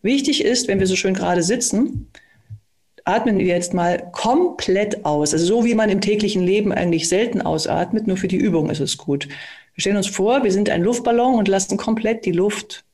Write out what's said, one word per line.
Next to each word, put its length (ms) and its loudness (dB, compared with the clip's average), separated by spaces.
wichtig 420 0
ist, 240 0
wenn 100 0
wir 80 2
so 80 2
schön 180 0
gerade 300 0
sitzen, 640 -2
atmen 320 0
wir 100 2
jetzt 260 0
mal 400 0
komplett 920 0
aus. 300 0
Also 120 2
so, 200 2
wie 100 2
man 140 2
im 100 2
täglichen 420 0
Leben 300 2
eigentlich 380 0
selten 320 0
ausatmet, 680 -2
nur 80 0
für 140 -4
die 80 0
Übung 320 2
ist 100 -4
es 180 -4
gut. 300 -4
Wir 60 -8
stellen 160 0
uns 100 -2
vor, 380 0
wir 80 2
sind 160 2
ein 140 0
Luftballon 520 2
und 140 2
lassen 260 0
komplett 480 -2
die 80 0
Luft 640 -2